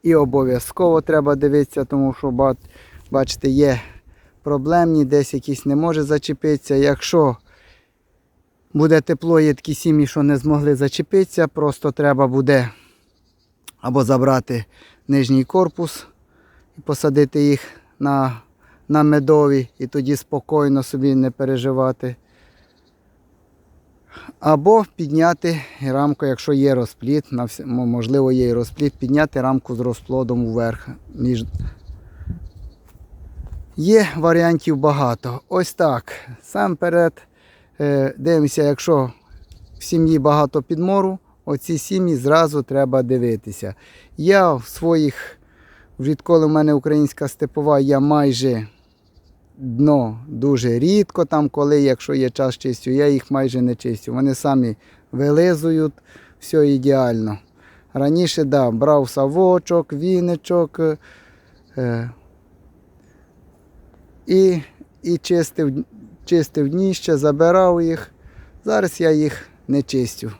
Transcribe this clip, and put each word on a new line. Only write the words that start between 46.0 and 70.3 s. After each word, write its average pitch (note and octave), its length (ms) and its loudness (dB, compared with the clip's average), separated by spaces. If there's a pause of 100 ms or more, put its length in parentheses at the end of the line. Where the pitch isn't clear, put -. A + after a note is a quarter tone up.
в D3+ 40 2
мене D3+ 240 2
українська D3 540 0
степова, D3 520 0
я C#3 200 2
майже C3+ 680 0 (920)
дно B2+ 680 0
дуже B2 520 -2
рідко, F3+ 460 0
там D3+ 240 -2
коли, D3 320 0
якщо C#3 320 0
є C3 160 0
час, C3 280 -4
чистю, B2+ 340 -6
я C#3+ 160 2
їх C#3 240 0
майже C3 300 -2
не B2 140 0
чистю. A#2+ 380 -8
Вони C3 220 -2
самі B2+ 400 0 (360)
вилизують, D#3 840 0 (460)
все D3+ 280 2
ідеально. B2+ 720 0 (560)
Раніше, D#3 500 0
да, C3+ 280 0
брав C3+ 380 2
савочок, E3+ 840 0
віничок, F3 840 -2 (960)
е, A#2+ 340 -4 (2250)
і, F#3 340 2 (420)
і E3+ 140 -2
чистив, D#3 680 -2 (400)
чистив D3+ 440 0
дніще, F3 480 -2
забирав E3+ 640 2
їх. E3 300 -4 (540)
Зараз G#3+ 360 -2
я E3 100 4
їх D3+ 360 -2 (200)
не C#3 140 0
чистю. B2 580 -4